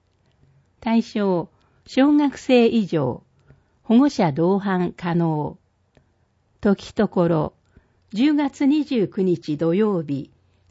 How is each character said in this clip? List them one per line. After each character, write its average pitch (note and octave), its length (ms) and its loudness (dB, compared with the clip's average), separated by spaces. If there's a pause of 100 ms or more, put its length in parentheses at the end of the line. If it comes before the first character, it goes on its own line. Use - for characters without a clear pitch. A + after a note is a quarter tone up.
(800)
対 A3+ 220 0
象、 F#3+ 480 -2 (360)
小 C#4 260 2
学 D4 240 2
生 A#3+ 300 4
以 A3+ 200 0
上、 C#3 360 -4 (600)
保 A3+ 140 2
護 C#4+ 120 4
者 F3+ 240 0
同 F3 260 0
伴 F#3 340 -4
可 F3 220 -6
能。 D#3+ 420 -2 (1040)
時 - 320 -2
と G#3 140 0
こ F3 220 0
ろ、 D#3 260 -2 (580)
十 C#4 220 2
月 D4 320 -2
二 D4 180 2
十 A3 220 -2
九 - 160 -4
日 E3 340 -2
土 E3 180 0
曜 G3+ 280 0
日、 C#3+ 300 -8 (380)